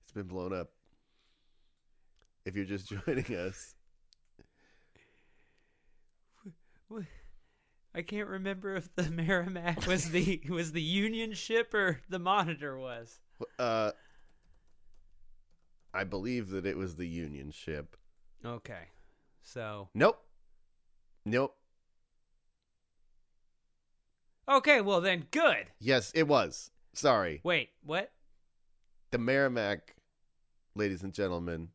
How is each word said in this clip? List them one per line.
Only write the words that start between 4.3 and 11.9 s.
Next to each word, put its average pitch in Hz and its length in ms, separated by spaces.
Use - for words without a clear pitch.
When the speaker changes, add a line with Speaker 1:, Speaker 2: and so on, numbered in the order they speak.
Speaker 2:
Wh-, - 520
wh-, 202 100
I 175 80
can't 208 260
remember 190 460
if - 220
the 180 160
Merrimack 170 760
was 175 240
the, 175 360
<laughs> 139 40
was 170 220
the 165 100
Union 214 520
ship 226 420
or 185 340